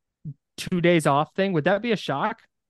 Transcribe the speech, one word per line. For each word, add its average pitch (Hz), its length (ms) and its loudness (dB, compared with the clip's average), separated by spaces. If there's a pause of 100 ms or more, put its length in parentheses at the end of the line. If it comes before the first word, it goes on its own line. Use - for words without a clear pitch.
(580)
two 175 240 -4
days 170 240 4
off 147 300 0
thing, 196 180 -2
would 151 120 0
that 196 160 2
be 233 100 -4
a 190 60 -2
shock? 165 440 -6 (280)